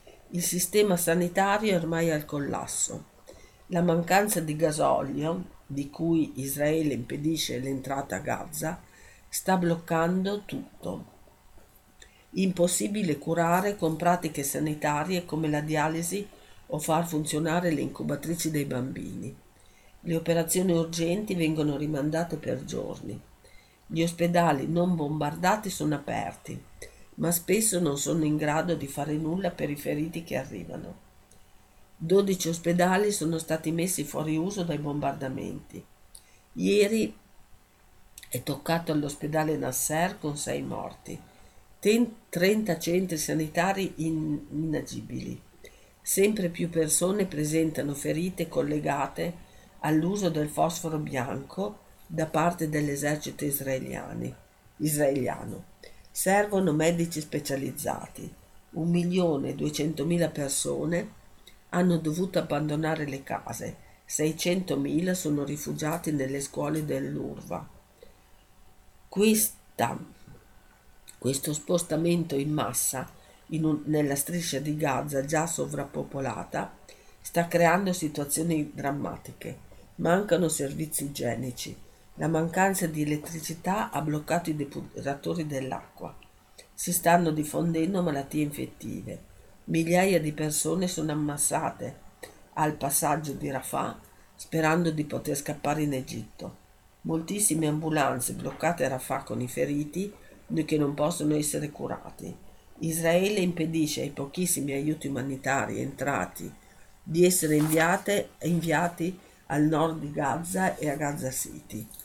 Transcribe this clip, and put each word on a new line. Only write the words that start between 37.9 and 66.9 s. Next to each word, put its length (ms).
è 140
toccato 500
all'ospedale 640
Nasser 600
con 180
sei 260
morti. 560
Ten-, 340
trenta 500
centri 380
sanitari 800
in-, 540
inagibili. 880
Sempre 500
più 200
persone 560
presentano 680
ferite 540
collegate 1000
all'uso 480
del 200
fosforo 500
bianco 800
da 200
parte 420
dell'esercito 760
israeliani-, 920
israeliano. 880
Servono 640
medici 480
specializzati. 1080
Un 200
milione 600
e 40
duecentomila 760
persone 840
hanno 280
dovuto 420
abbandonare 640
le 160
case. 540
Seicentomila 1080
sono 300
rifugiati 640
nelle 300
scuole 440
dell'urva. 800